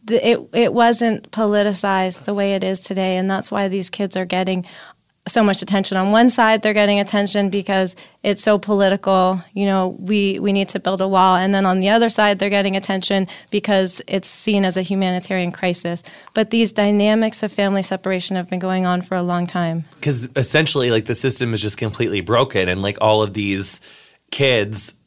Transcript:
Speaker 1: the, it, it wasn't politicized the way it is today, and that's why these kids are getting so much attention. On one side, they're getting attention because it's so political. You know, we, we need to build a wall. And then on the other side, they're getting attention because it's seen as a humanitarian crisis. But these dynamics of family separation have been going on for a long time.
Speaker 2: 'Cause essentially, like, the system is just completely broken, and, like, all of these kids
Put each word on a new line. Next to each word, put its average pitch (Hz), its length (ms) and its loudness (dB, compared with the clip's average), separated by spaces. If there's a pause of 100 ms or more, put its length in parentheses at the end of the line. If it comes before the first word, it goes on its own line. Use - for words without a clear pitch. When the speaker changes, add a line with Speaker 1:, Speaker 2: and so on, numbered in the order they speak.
Speaker 1:
the, 226 240 0
it, 233 140 2 (140)
it 233 180 2
wasn't 233 580 2
politicized 202 920 0
the 208 80 -4
way 202 220 0
it 190 100 -2
is 190 160 -4
today, 190 380 -2
and 190 120 -2
that's 190 200 -4
why 202 180 -2
these 185 220 -4
kids 202 260 -6
are 185 80 -2
getting 185 400 -2 (640)
so 226 160 2
much 202 160 2
attention. 196 380 -2
On 190 120 0
one 233 200 6
side, 220 320 2
they're 214 100 0
getting 202 260 2
attention 202 520 0
because 190 440 -2 (280)
it's 202 200 -2
so 208 160 4
political. 190 920 2
You 196 140 0
know, 190 340 0
we, 196 380 0
we 196 160 0
need 196 160 0
to 190 100 -6
build 185 220 -2
a 190 40 0
wall. 185 300 6
And 190 180 2
then 196 120 2
on 185 140 2
the 190 100 2
other 233 180 4
side, 208 300 2
they're 202 100 -2
getting 196 280 0
attention 190 520 -2 (220)
because 196 580 0
it's 190 180 -4
seen 202 380 -2
as 185 140 -2
a 185 40 -2
humanitarian 180 680 -2
crisis. 175 500 -4 (300)
But 214 160 0
these 226 240 2
dynamics 214 680 2
of 214 100 -6
family 196 300 0
separation 185 540 -4
have 180 120 -6
been 185 100 -4
going 185 280 -2
on 180 160 0
for 185 120 -6
a 180 80 -2
long 175 240 -2
time. 165 380 -4 (160)
Speaker 2:
'Cause 127 340 -2
essentially, 139 560 0
like, 113 140 2
the 120 100 -4
system 120 380 -2
is 104 80 -2
just 104 160 -4
completely 104 460 -2
broken, 107 480 2
and, 92 100 -2
like, 101 220 -2
all 107 200 4
of 98 120 -4
these 98 460 -4 (500)
kids 110 640 0 (120)